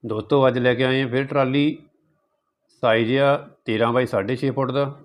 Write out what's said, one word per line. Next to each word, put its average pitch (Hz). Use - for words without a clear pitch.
ਦੋਸਤੋ, 117
ਅੱਜ 127
ਲੈ 123
ਕੇ 123
ਆਏ 131
ਹਾਂ 131
ਫਿਰ 131
ਟਰਾਲੀ, 135
ਸਾਈਜ਼ 117
ਆ 139
ਤੇਰਾਂ 113
ਬਾਈ 127
ਸਾਢੇ 117
ਛੇ 135
ਫੁੱਟ 127
ਦਾ 139